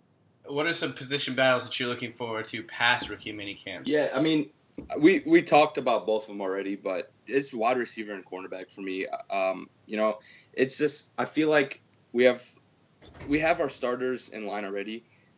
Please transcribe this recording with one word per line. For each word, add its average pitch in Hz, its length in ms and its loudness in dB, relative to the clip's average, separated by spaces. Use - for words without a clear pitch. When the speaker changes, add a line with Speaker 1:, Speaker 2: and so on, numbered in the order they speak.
Speaker 1:
What 143 180 -2
are 165 80 2
some 156 200 0
position 135 420 -4
battles 127 300 4
that - 140 -6
you're 123 100 -2
looking 120 240 -6
forward 113 340 -6
to 113 160 -6
past 120 460 2
rookie 107 240 -10
minicamp? 98 520 -10
Speaker 2:
Yeah, 143 300 2
I 135 60 2
mean, 156 280 2
we, 160 280 6
we 165 160 6
talked 147 360 4
about 120 280 0
both 107 180 0
of - 60 -16
them 101 120 -10
already, 98 340 -2
but 95 360 -6
it's 139 280 -2
wide 120 240 0
receiver 110 360 -8
and 92 100 -10
cornerback 92 480 -12
for 104 100 -14
me. 95 260 -4
Um, 95 400 -2
you 107 120 -6
know, 107 220 0
it's 131 240 0
just, - 400 -2
I 123 80 -2
feel 156 240 0
like 147 320 2
we 120 120 4
have, 123 160 6
we 147 120 2
have 165 200 2
our 147 100 0
starters 127 600 -4
in 107 160 -10
line 101 180 -6
already. 101 400 -8